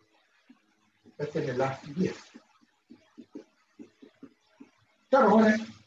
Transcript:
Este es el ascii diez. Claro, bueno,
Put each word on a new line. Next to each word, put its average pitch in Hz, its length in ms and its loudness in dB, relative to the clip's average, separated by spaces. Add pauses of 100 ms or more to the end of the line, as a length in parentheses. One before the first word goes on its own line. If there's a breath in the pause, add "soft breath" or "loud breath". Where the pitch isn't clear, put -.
(1160)
Este 147 260 -8
es 139 60 -8
el 127 120 -6
ascii 135 320 -8
diez. 180 240 -6 (3000)
Claro, 254 220 4
bueno, 220 340 4 (220)